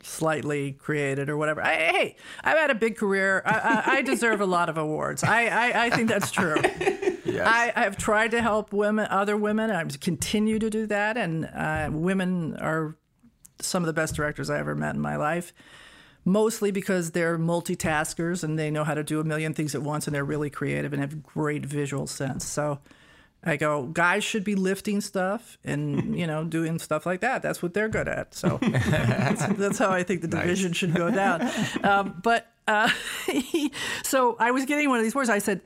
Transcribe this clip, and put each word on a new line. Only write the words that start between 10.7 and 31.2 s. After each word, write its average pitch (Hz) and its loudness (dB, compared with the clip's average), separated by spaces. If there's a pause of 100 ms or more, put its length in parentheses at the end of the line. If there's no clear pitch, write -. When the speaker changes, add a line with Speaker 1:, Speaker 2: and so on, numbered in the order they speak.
Speaker 1:
do 214 -2
that. 208 0
And, 165 -2
uh, 156 -2
women 180 0
are 160 -4 (640)
some 185 -2
of 165 -2
the 160 0
best 156 -2
directors 147 -4
I 147 -2
ever 147 -4
met 147 -4
in 147 -4
my 147 -2
life, 156 -2 (720)
mostly 208 2
because 185 -2
they're 170 0
multitaskers 170 -2
and 156 -2
they 151 0
know 151 0
how 151 -2
to 151 -2
do 156 -2
a 156 0
million 156 -2
things 151 -2
at 131 -4
once, 147 -4
and 147 -2
they're 143 0
really 147 -2
creative 143 -4
and 143 -2
have 147 -6
great 151 -4
visual 143 -4
sense. - -6
So 147 -2 (680)
I 160 0
go, 147 2
guys 175 2
should 220 -2
be 208 0
lifting 196 0
stuff 196 -4
and, 147 -2
<laughs> - -
you 175 -2
know, 156 -2
doing 165 -2
stuff 151 -4
like 180 -2
that. 233 0
That's 160 -2
what 175 -2
they're 214 0
good 208 -2
at. - -4
So - 0
<laughs> - -6
that's, 147 2
that's 202 0
how 208 4
I 185 2
think 180 -2
the 165 -2
Speaker 2:
Nice. 165 -2
Speaker 1:
division 180 0
should 170 0
go 170 2
down. 190 2 (240)